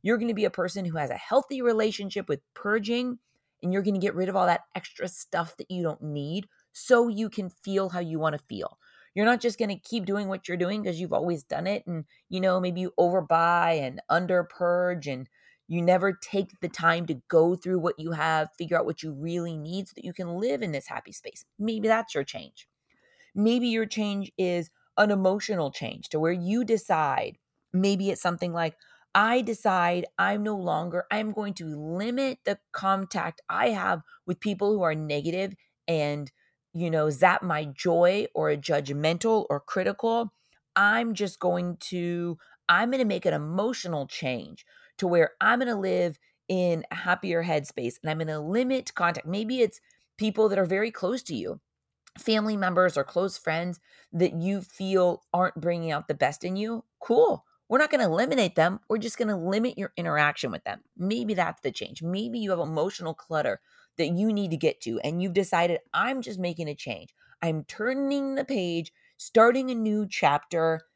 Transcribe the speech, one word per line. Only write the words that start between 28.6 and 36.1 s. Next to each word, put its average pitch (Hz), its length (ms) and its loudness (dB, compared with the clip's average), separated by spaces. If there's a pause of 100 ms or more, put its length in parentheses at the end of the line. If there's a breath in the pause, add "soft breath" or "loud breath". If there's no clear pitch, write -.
"I 233 280 0
decide 185 640 0 (120)
I'm 202 240 0
no 208 140 -4
longer, 175 560 -4
I'm 214 220 -4
going 202 220 -6
to 170 100 -12
limit 190 800 -4
the 202 140 -2 (120)
contact 190 800 -2
I 214 220 2
have 185 320 -2 (220 loud breath)
with 180 140 -4
people 202 320 0
who 202 120 2
are 160 120 2
negative 160 580 -2 (320)
and, 147 460 -2 (420)